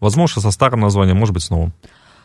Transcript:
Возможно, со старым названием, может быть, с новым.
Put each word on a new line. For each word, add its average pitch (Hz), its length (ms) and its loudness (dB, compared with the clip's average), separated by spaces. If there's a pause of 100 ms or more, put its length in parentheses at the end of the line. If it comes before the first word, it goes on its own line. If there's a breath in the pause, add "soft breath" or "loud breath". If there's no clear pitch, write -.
Возможно, 113 420 0
со 104 80 0
старым 123 300 0
названием, 98 360 2
может 107 160 0
быть, 87 120 -4
с - 60 -14
новым. 85 200 -2 (540 soft breath)